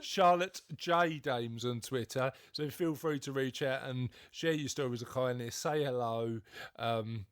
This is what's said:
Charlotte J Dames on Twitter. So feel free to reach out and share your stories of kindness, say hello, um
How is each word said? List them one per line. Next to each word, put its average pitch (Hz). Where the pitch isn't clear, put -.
Charlotte 180
J 170
Dames 120
on 123
Twitter. 131
So 147
feel 165
free 151
to 139
reach 135
out 131
and 127
share 165
your 151
stories 123
of 120
kindness, 123
say 151
hello, 117
um 113